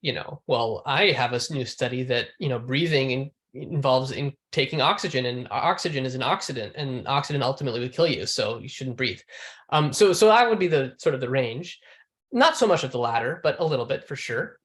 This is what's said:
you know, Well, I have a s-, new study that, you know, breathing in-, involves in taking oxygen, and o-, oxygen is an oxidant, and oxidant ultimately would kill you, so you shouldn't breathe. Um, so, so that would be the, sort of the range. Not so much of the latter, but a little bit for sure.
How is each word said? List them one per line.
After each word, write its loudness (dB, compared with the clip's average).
you -4
know, -8
Well, 0
I 2
have 0
a -4
s-, -4
new -4
study -4
that, -2
you -4
know, -2
breathing 0
in-, -2
involves 0
in -4
taking 0
oxygen, 0
and -6
o-, -10
oxygen 0
is -4
an -4
oxidant, -4
and -6
oxidant -2
ultimately -2
would -4
kill 2
you, -2
so -2
you -14
shouldn't -8
breathe. -4
Um, 2
so, 6
so 6
that 8
would 2
be 2
the, 2
sort 0
of -4
the -4
range. -2
Not 4
so 2
much 4
of -4
the -4
latter, -2
but 0
a 0
little 0
bit -4
for -8
sure. -6